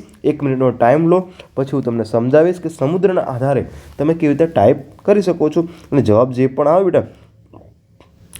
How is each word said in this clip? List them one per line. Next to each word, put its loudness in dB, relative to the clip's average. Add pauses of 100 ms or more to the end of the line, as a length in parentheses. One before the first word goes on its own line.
(240)
એક -2
મિનિટનો 0
ટાઇમ 2
લો, 2 (260)
પછી -4
હું -2
તમને -4
સમજાવીશ 0
કે -8
સમુદ્રના -2
આધારે -2 (320)
તમે 0
કેવી 0
રીતે 2
ટાઇપ 2 (260)
કરી 2
શકો -2
છો. 0
અને -4
જવાબ 2
જે 0
પણ -2
આવે 2
બેટા, 0 (1400)